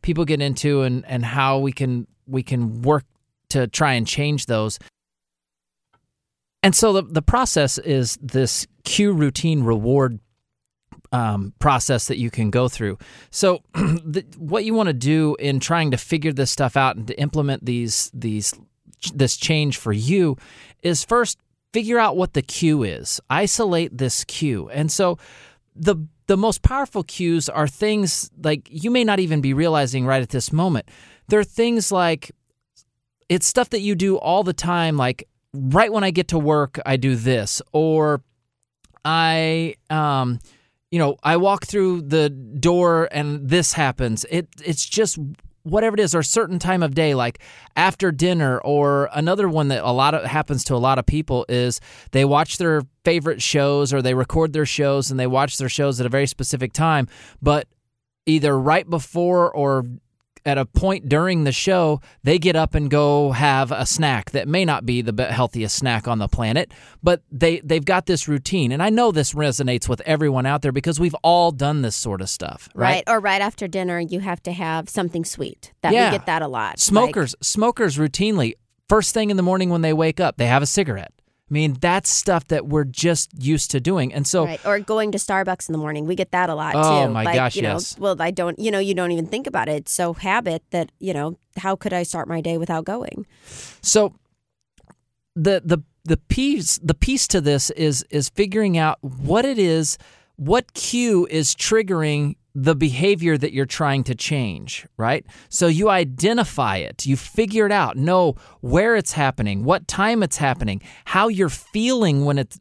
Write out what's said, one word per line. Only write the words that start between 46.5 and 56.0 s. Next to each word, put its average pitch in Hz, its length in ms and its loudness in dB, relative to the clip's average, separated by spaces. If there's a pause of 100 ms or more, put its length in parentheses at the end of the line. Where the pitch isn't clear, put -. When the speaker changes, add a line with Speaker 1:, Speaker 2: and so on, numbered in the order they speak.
Speaker 1:
time 180 240 0
of 139 120 -2
day, 156 180 2
like 120 260 -2 (360)
after 185 360 2
dinner, 151 480 2
or 143 540 2
another 175 360 0
one 156 200 2
that 127 140 -2
a 120 80 0
lot 135 220 2
of, 143 100 -2
happens 135 420 -2
to 131 100 0
a - 20 0
lot 131 220 2
of 120 60 -2
people 143 440 0
is 123 320 -2 (300)
they 135 120 4
watch 143 340 2
their 156 260 0 (200)
favorite 165 380 0
shows 143 520 2
or 139 80 0
they 127 120 0
record 151 400 0
their 151 120 0
shows 139 460 0
and 131 80 -4
they 127 80 0
watch 131 300 0
their 135 120 -4
shows 139 300 0
at 123 60 0